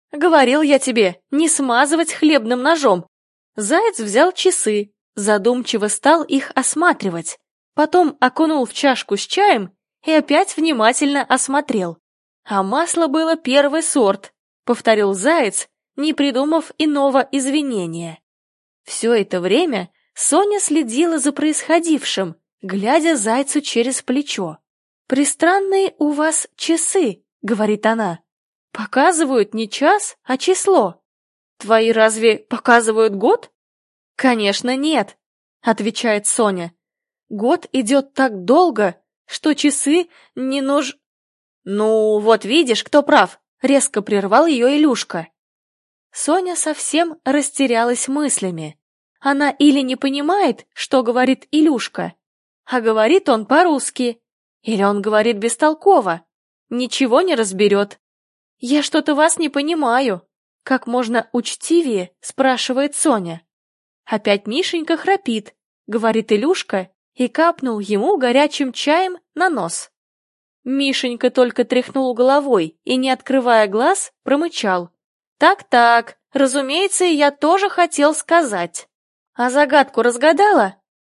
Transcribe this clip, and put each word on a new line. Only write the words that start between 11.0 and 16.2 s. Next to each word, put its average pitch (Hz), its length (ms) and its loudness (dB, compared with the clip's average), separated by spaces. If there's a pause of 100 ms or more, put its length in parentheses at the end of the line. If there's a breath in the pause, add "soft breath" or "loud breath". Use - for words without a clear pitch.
осмотрел. 247 760 -2 (460)
"А 196 180 -2
масло 320 440 -2
было 320 280 0
первый 285 480 0
сорт", 202 480 0 (340)
повторил 214 480 0
Заяц, 226 560 -2 (260)
не 302 180 -4
придумав 294 640 0